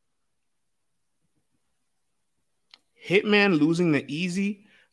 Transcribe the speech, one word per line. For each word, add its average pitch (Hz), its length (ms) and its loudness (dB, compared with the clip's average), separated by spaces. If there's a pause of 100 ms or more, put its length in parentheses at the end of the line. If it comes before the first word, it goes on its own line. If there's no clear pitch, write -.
(3000)
Hitman 202 540 2
losing 165 320 2
the 135 160 0
Easy 185 580 -6 (280)